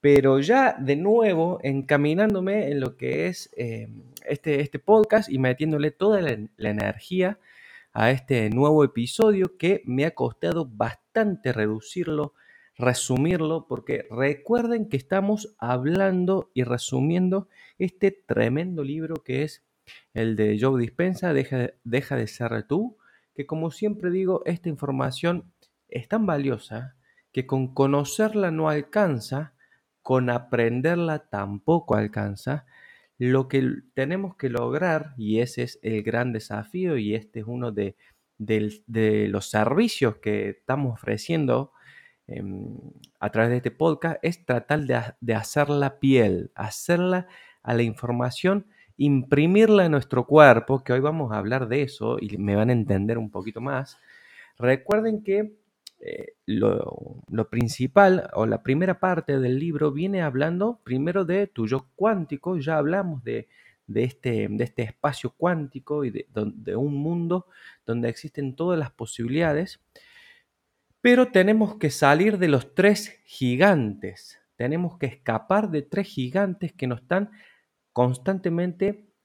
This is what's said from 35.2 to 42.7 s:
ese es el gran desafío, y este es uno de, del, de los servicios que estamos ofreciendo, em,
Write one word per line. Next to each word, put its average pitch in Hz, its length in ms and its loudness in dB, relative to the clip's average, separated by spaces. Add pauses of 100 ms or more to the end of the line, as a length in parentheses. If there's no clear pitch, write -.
ese 123 240 -4
es - 200 -10
el 110 180 -2
gran 117 320 -2
desafío, 131 640 -6
y 104 160 -2
este 110 280 -8
es 104 60 -12
uno 123 240 -6
de, 101 240 -4 (420)
del, 107 500 -2
de 107 400 2
los 101 220 -4
servicios 135 680 0
que 104 320 -4
estamos 131 440 -4
ofreciendo, 123 800 -2 (560)
em, - 500 -10 (420)